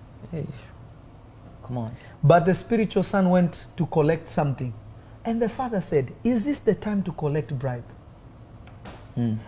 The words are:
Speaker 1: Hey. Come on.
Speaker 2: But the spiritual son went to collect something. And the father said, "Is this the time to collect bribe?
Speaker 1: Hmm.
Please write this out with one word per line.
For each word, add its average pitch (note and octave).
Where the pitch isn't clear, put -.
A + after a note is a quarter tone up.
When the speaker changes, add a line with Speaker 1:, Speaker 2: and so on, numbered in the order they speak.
Speaker 1:
Hey. D#3
Come B2
on. A2+
Speaker 2:
But E3
the F#3
spiritual G#3+
son F#3+
went F3+
to E3
collect D#3+
something. C3
And A#3
the A3+
father A#3
said, C#3
"Is A#3
this C#4+
the G#3
time G3+
to F3
collect D3+
bribe? B2
Speaker 1:
Hmm. A#2+